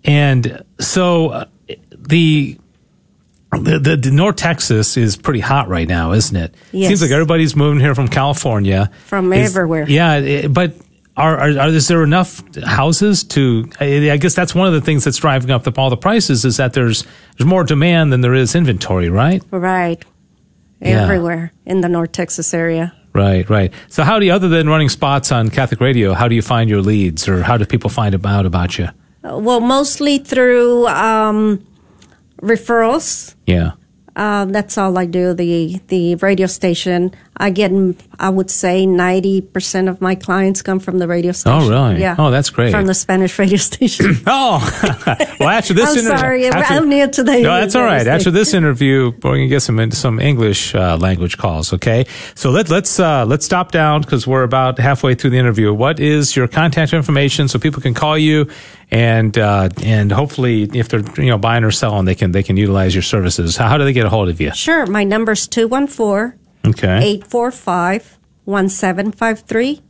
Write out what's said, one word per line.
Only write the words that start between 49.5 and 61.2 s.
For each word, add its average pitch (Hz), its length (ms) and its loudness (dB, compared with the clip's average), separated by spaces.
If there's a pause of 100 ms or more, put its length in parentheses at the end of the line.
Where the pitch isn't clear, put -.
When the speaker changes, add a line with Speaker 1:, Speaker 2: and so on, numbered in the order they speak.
Speaker 1:
some, 113 300 0
some 113 280 -2
English, 117 560 0
uh, 90 220 0
language 87 400 -2
calls. 82 340 -4
Okay, 113 340 0 (300)
so - 160 -2
let, 170 180 0
let's, 185 300 0
uh, 156 260 2
let's 139 200 0
stop 180 260 -2
down 151 320 2
'cause 127 240 -2
we're 131 160 2
about 127 360 0
halfway 131 360 2
through 131 140 -2
the 123 100 2
interview. 110 340 2
What 135 280 -2
is 147 340 0
your 123 140 0
contact 160 420 0
information 143 560 0
so 127 100 -2
people 143 240 -2
can 127 120 -2
call 151 240 0
you? 151 300 2 (440)
And, 113 460 2
uh, 101 320 2 (120)
and 104 300 2
hopefully, 123 520 0 (100)
if 117 160 -2
they're, 107 140 -2 (140)
you 139 120 0